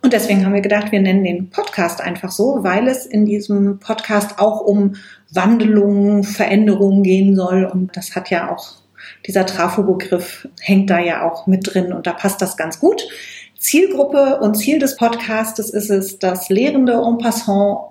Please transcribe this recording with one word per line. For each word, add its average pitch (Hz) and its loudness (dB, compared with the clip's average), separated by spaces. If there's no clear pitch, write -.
Und 247 4
deswegen 202 2
haben 196 0
wir 202 2
gedacht, 208 0
wir 202 2
nennen 190 4
den 180 -4
Podcast 175 -4
einfach 180 -8
so, 247 -2
weil 196 0
es 254 -2
in 214 2
diesem 202 0
Podcast 208 -4
auch 214 2
um 202 2
Wandlungen, 202 4
Veränderungen 202 2
gehen 190 4
soll. 185 2
Und 185 -4
das - -12
hat 185 -6
ja 175 -2
auch, - -12
dieser 190 0
Trafo-Begriff 185 -2
hängt 196 2
da 175 2
ja 170 -2
auch - -6
mit 190 0
drin 180 0
und - -8
da 175 -4
passt - -4
das 185 -4
ganz 160 -6
gut. 359 2
Zielgruppe 285 2
und 214 2
Ziel 294 0
des 269 -2
Podcastes 226 -4
ist 208 -4
es, 190 -2
dass 185 -4
Lehrende 254 2
en 233 0
passant 202 0